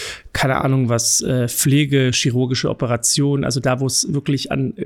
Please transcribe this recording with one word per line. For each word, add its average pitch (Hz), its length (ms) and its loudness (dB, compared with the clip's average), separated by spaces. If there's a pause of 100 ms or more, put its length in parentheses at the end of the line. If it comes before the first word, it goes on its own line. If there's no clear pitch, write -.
(340)
keine - 280 0
Ahnung 135 280 2
was, - 320 0
äh, 127 260 0
Pflege, 139 680 2
Chirurgie, 127 340 0
chirurgische 127 220 -2
Operationen, 139 760 0
also 127 160 -2
da, 127 200 0
wo 135 60 0
es - 280 -2
wirklich 139 380 -2
an, 135 220 -2 (120)